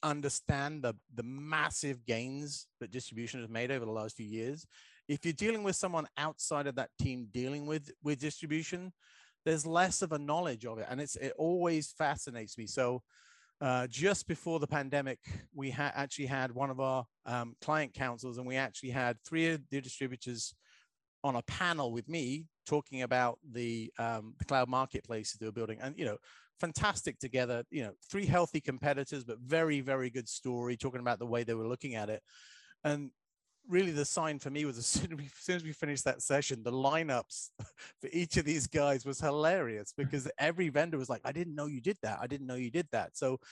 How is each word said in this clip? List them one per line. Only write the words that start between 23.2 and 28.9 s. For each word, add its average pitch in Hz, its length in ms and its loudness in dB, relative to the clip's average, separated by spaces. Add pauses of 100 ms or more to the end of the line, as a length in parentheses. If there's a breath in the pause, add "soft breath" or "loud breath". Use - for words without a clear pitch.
the, 117 480 -2
um, 113 400 -2
the - 60 -2
cloud 127 240 4
marketplaces 117 720 -2
they 110 80 -4
were 110 60 -4
building. 110 280 -4
And, 139 180 -6
you 175 60 -2
know, 107 140 -2 (420 loud breath)
fantastic 175 580 0
together, 123 520 0
you 147 120 -2
know, 104 120 -6 (160)
three 202 160 -2
healthy 165 340 4
competitors, 139 640 0